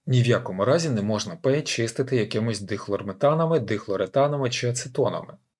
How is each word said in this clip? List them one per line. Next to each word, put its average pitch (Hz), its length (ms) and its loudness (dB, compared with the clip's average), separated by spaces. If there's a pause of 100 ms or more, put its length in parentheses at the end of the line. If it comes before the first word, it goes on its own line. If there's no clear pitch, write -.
Ні 127 160 4
в 120 40 4
якому 101 380 2
разі 160 240 2
не 110 140 0
можна 101 340 -2
пей 139 260 2
чистити 127 540 -2
якимось 110 440 -2
дихлорметанами, 117 1000 0
дихлоретанами 120 880 0
чи 123 180 -2
ацетонами, 120 680 -4 (240)